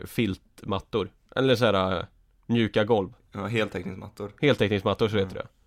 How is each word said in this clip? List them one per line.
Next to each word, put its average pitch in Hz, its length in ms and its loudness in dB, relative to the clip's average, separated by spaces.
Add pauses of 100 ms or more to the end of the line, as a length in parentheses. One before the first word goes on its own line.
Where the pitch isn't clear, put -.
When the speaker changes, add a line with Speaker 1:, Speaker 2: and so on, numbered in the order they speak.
Speaker 1:
filtmattor. 98 1040 -4 (260)
Eller 131 200 4
så 113 80 0
här, 95 340 2
äh, 82 60 -6 (420)
mjuka 113 380 2
golv. 104 240 2 (240)
Speaker 2:
Ja, 101 140 -6
heltäckningsmattor. 101 960 -6
Speaker 1:
Heltäckningsmattor, 107 680 2
så 107 80 -2
heter 95 200 -2
Speaker 2:
Ja. - 60 -8
Speaker 1:
det. - 60 -20 (180)